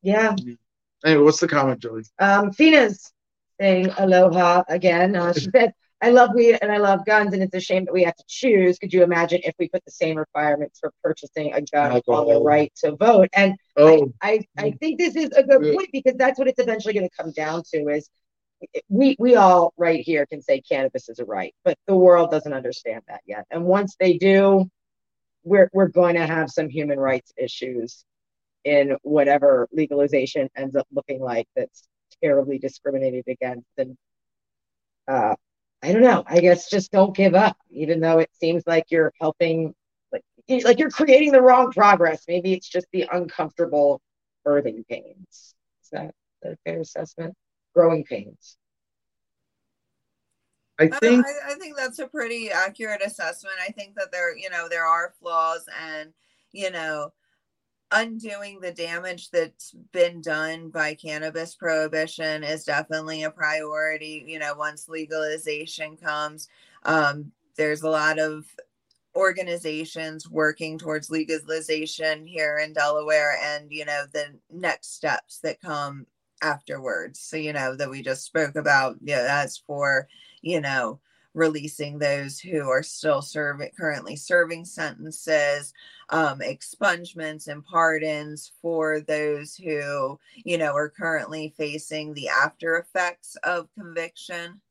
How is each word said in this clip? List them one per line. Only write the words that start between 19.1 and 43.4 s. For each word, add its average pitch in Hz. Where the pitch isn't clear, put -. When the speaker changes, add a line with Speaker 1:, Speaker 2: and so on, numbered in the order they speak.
Speaker 1:
we 240
all 180
right 170
here 151
can 151
say 135
cannabis 135
is 117
a 123
right, 98
but 170
the 196
world 175
doesn't 151
understand 120
that 104
yet. 104
And 170
once 196
they 180
do, 190
we're, 185
we're 190
going 175
to 165
have 160
some 156
human 147
rights 135
issues 123
in 143
whatever 143
legalization 143
ends 135
up 135
looking 139
like 123
that's -
terribly 139
discriminated 135
against. 127
And, 131
uh, 131
I 160
don't 226
know, 226
I 170
guess 175
just 190
don't 196
give 190
up, 202
even 156
though 165
it 165
seems 165
like 165
you're 160
helping, 165
like, -
y-, 254
like 240
you're 302
creating 285
the 262
wrong 254
progress. 175
Maybe 180
it's 180
just 180
the 175
uncomfortable 160